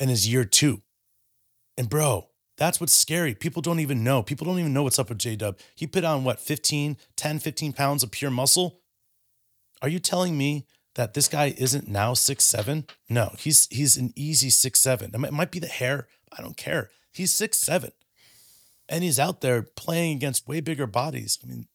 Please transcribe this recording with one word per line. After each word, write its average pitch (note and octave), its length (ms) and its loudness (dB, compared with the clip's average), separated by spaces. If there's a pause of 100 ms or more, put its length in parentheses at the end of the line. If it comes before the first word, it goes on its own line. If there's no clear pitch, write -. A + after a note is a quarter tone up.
in C3 80 2
his G#2+ 180 2
year B2 180 2
two. B2+ 380 2 (920)
And B2 120 -4
bro, C#3 400 0 (280)
that's E3+ 240 0
what's C3+ 140 2
scary. D#3+ 400 2
People D#3+ 280 -4
don't E3 180 0
even C3+ 240 0
know. C3 180 4
People D3+ 240 -6
don't F3+ 140 0
even D#3 120 0
know C#3+ 120 2
what's C3 140 0
up C3 100 -2
with A2+ 100 -6
J-Dub. G#2+ 400 -4 (160)
He D#3+ 120 -8
put F3+ 180 -2
on, D3 200 0
what, B2 140 0
fifteen, D3 580 -2 (200)
ten, D3+ 220 -2
fifteen D3 340 -4
pounds C#3 300 0
of A2+ 80 -6
pure C#3+ 200 -4
muscle. C#3 500 2 (1040)
Are C3+ 60 0
you F3 100 0
telling F3 400 0
me C#3+ 280 0 (280)
that A#2+ 200 -2
this C#3+ 120 2
guy D3 320 0
isn't C3 300 0
now G#2 260 0
six - 300 2
seven? C3+ 420 0 (220)
No, A#2 300 0
he's, - 340 4
he's C#3 240 2
an B2+ 180 -2
easy C3 360 0
six - 280 4
seven. A#2 340 2
It A2+ 60 -6
might, C#3 100 -2
it D3 60 -6
might D#3+ 160 -2
be F3+ 80 -8
the - 80 -8
hair. B2+ 400 -4 (300)
I - 40 -14
don't - 160 -14
care. D3 340 -4 (200)
He's F3+ 220 0
six - 260 0
seven. D#3+ 320 0 (1000)
And E3 140 -2
he's D#3+ 160 2
out D3 220 0
there B2 220 2
playing E3 540 -2
against C3 300 -4
way D#3 140 -4
bigger C#3+ 260 -4
bodies. A#2+ 560 -4
I B2 60 -16
mean, A#2+ 260 -12